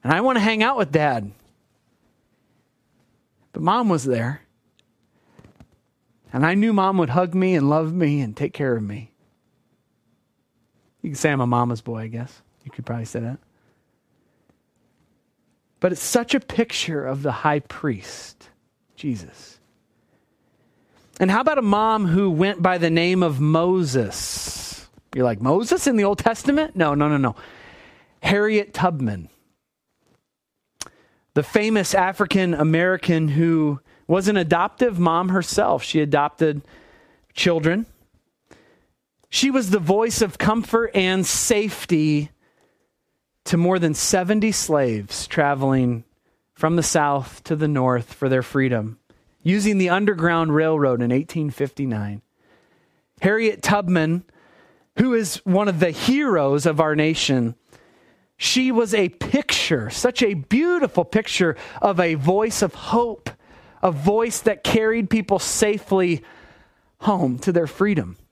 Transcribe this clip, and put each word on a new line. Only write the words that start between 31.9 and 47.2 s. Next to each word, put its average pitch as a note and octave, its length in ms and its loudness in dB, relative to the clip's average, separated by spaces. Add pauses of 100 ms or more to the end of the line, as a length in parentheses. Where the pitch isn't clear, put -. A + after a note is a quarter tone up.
African F#3+ 640 0
American E3 720 0
who D#3 520 0 (280)
was F#3 200 2
an G#3 100 2
adoptive F3+ 600 0
mom F3 320 2
herself. F#3 540 0
She - 160 -2
adopted D3 640 0 (720)
children. E3+ 520 0 (1400)
She C4+ 220 0
was B3+ 180 0
the G3+ 100 4
voice G#3 420 2
of G3 160 -2
comfort A3+ 580 0
and F#3 300 2
safety D#3 1080 0 (1120)
to - 140 0
more F3+ 200 2
than E3 160 0
seventy G3+ 580 0
slaves B2 760 -2
traveling C3+ 760 0 (500)
from E3 240 0
the D#3+ 60 2
South C#3+ 600 -2